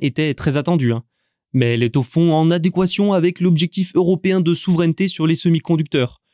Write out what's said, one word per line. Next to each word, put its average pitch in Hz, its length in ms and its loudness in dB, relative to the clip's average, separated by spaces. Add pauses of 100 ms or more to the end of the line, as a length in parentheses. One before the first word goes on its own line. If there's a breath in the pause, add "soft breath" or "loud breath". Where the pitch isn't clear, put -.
était 147 320 -2
très 143 240 -2
attendue, 143 340 0
hein. 117 100 -4 (520)
Mais 120 180 2
elle 117 100 0
est 120 140 0
au 139 60 0
fond 165 320 0
en 160 160 2
adéquation 180 640 0
avec 175 260 0
l'objectif 175 540 0
européen 185 480 0
de 170 100 0
souveraineté 170 560 0
sur 160 180 -6
les 165 80 0
semi-conducteurs. 160 840 -2 (140)